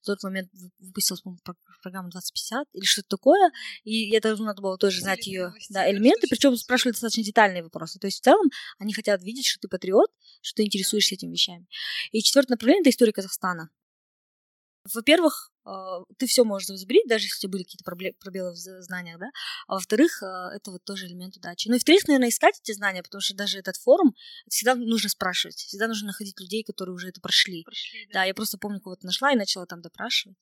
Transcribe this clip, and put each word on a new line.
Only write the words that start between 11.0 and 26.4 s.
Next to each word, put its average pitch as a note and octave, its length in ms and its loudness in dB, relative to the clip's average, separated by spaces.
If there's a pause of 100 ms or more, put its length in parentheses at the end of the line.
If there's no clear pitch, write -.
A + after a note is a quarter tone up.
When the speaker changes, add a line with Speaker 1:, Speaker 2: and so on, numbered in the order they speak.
Speaker 1:
этими F3 160 -10
вещами. F3 340 -2 (460)
И A3 100 0
четвёртое C4+ 340 4
направление — C#4+ 280 4
это C#4+ 80 8
история A3 220 4
Казахстана. F3+ 560 -6 (1200)
Во-первых, D4+ 580 2 (140)
э, - 40 -20 (480)
ты B3+ 100 -2
всё A#3+ 180 4
можешь G3 220 -4
зазубрить, G3 400 2
даже A3 180 0
если - 120 -6
у - 40 -12
тебя G3 100 -6
были F#3 120 -6
какие-то - 200 -20
пробле-, F3+ 360 -8
пробелы F#3 340 -10
в - 20 -16
з-, F#3 260 -18
знаниях, F3 380 -14
да. G3 80 -10 (400)
А - 60 -6
во-вторых, G#3+ 500 2
э, - 20 -12 (300)
это G3+ 160 -14
вот F3+ 140 -14
тоже F#3+ 220 -12
элемент F3+ 280 -16
удачи. - 320 -10
Ну A#3 80 4
и B3 40 2
в-третьих, F4 280 4
наверное, C4 220 4
искать E4+ 340 2
эти - 100 -8
знания, G3 300 -6
потому - 180 -14
что G3 140 -4
даже G3 240 -6
этот F#3+ 180 -8
форум, D4 380 6 (340)
всегда B3 260 2
нужно A3+ 340 -2
спрашивать, F3+ 480 -4
всегда G3+ 300 -6
нужно G#3+ 200 -6
находить G3 320 -12